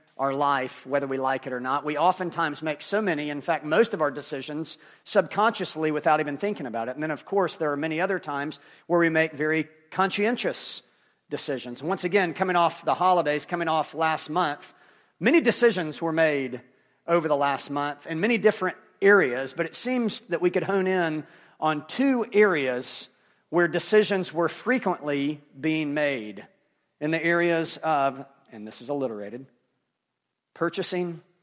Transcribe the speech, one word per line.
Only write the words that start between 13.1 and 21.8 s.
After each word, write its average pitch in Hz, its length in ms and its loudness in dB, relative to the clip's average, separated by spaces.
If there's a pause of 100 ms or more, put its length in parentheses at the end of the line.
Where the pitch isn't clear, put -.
coming 170 220 -2
off 160 260 0
last 160 360 -2
month, 151 420 -2 (480)
many 262 220 6
decisions 190 580 2
were 165 120 -2
made 139 500 0 (440)
over 170 220 2
the 147 80 4
last 139 340 -2
month 143 360 -4
in 160 120 -4
many 220 200 2
different 190 380 2 (260)
areas, 135 500 4
but 165 140 -4
it 160 80 -10
seems 240 480 -2
that 170 180 -4
we 180 100 2
could 180 140 0
hone 190 220 0
in 165 380 0 (360)
on 156 260 0